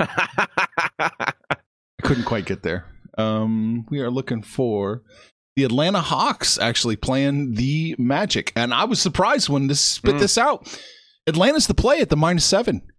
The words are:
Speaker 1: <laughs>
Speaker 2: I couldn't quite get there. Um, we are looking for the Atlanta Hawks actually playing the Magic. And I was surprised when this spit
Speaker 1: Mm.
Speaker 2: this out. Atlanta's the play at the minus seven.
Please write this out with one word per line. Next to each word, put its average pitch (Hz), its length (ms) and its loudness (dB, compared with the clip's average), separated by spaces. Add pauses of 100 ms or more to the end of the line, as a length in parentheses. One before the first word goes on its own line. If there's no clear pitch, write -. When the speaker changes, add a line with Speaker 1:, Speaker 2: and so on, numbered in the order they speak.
Speaker 1:
<laughs> - 960 -4
Speaker 2:
I - 340 -4 (680)
couldn't 123 220 0
quite 104 220 -4
get 95 160 -6
there. - 240 -4 (300)
Um, 110 760 -2
we 143 100 -4
are 123 100 -4
looking 127 320 -4
for 107 600 -2 (540)
the 135 80 2
Atlanta 151 360 2
Hawks 160 580 0
actually 113 380 0
playing 139 580 -2
the 147 440 0
Magic. 139 560 -2
And 120 180 0
I 139 120 2
was 240 160 0
surprised 214 480 2
when 139 180 0
this 143 140 0
spit - 360 2
Speaker 1:
Mm. 143 40 -2
Speaker 2:
this 156 180 2
out. 262 400 0 (480)
Atlanta's 214 400 4
the 190 80 0
play 285 260 4
at 226 80 2
the - 80 2
minus 160 280 2
seven. 196 380 0 (160)